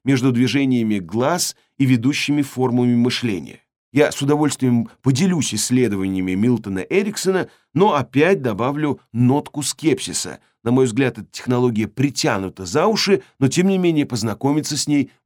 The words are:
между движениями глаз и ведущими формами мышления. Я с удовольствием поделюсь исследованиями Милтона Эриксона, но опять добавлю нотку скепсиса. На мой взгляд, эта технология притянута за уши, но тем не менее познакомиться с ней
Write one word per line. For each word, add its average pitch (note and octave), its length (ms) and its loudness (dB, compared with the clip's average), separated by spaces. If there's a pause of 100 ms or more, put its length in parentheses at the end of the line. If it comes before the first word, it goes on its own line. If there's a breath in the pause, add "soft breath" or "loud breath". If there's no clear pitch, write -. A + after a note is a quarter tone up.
между C3 280 2
движениями A#2+ 640 2
глаз B2 560 -2 (240)
и C#3 80 2
ведущими C3+ 560 2
формами B2 540 0
мышления. A2+ 640 -2 (320)
Я D3 180 4
с - 100 -8
удовольствием C3+ 720 0 (120 loud breath)
поделюсь D#3 520 0
исследованиями G2 800 -2
Милтона G#2 480 0
Эриксона, F#3+ 680 -2 (260 soft breath)
но F#3+ 200 4
опять D#3 480 2
добавлю C3 580 -2 (120 loud breath)
нотку C3+ 500 0
скепсиса. - 800 -4 (240)
На A#2 80 0
мой C3 140 4
взгляд, A#2+ 320 -2
эта G2+ 120 -12
технология B2 560 -2
притянута G#2+ 800 -4
за C#3+ 220 0
уши, G3+ 340 0 (160 loud breath)
но C3+ 80 2
тем D#3+ 220 2
не F#3+ 100 2
менее E3+ 260 2
познакомиться C3 720 -2
с C3 120 -6
ней C#3+ 240 0 (140)